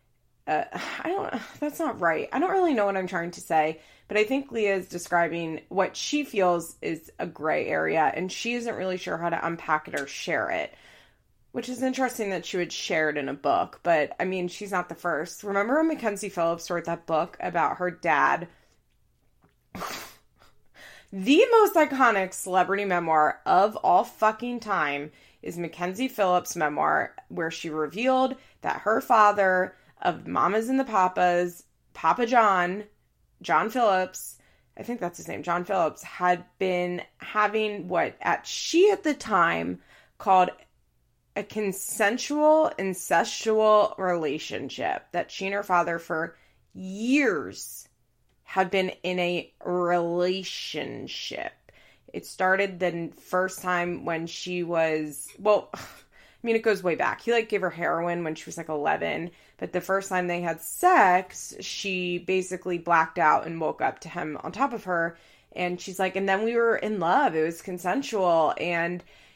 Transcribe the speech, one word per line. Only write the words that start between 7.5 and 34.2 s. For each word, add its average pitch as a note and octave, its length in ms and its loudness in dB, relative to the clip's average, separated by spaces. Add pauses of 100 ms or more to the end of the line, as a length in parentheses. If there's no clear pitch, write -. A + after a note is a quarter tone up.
area, D#3+ 480 2
and F#3 160 -4
she A#3 220 -6
isn't A#3+ 220 -4
really F#3 220 -4
sure F3+ 200 -6
how E3+ 120 -4
to E3 160 -2
unpack E3 420 -2
it D#3+ 120 -6
or C#3 80 -6
share C3 420 -4
it, E2 240 -4 (800)
which A#3 180 -6
is B3 140 -6
interesting B3+ 480 -2
that F3+ 140 -4
she - 120 -6
would F3 140 -2
share D#3+ 380 0
it D3 80 -2
in C3+ 120 -4
a C#3 40 -6
book, B2+ 500 0
but, D#3+ 360 2
I F#3 60 -2
mean, F#3 220 -2
she's F#3+ 240 -10
not F3+ 180 -2
the E3 60 -12
first. E3+ 480 -6
Remember G#3 340 0
when D#4+ 120 4
Mackenzie G#3+ 400 -4
Phillips E3+ 420 -2
wrote E3+ 140 -2
that E3+ 200 -6
book E3 340 -2
about F3 380 -2
her F3+ 140 -2
dad? D#3 560 2 (1300)
<sighs> - 40 -12 (1300)
The A3+ 400 6
most A4 220 6
iconic B3 640 4
celebrity F#3 500 0
memoir E3 580 2
of G3 340 4
all F3+ 260 4
fucking A#3 560 -2
time D3+ 520 -2 (300)
is E3+ 160 -10
Mackenzie F3+ 500 -6
Phillips' F3+ 480 0
memoir, D3+ 600 0 (140)
where D#3+ 200 -4
she - 220 -8
revealed A#3+ 640 0 (260)
that - 200 -4
her A3 200 0
father G3+ 760 4 (240)
of - 280 -2
Mamas G3 420 2
and C4 100 2
the B3+ 60 0
Papas, F3+ 800 2 (320)
Papa A3+ 320 2
John, G3+ 560 2 (580)
John F3 300 2
Phillips, F#3+ 640 0 (400)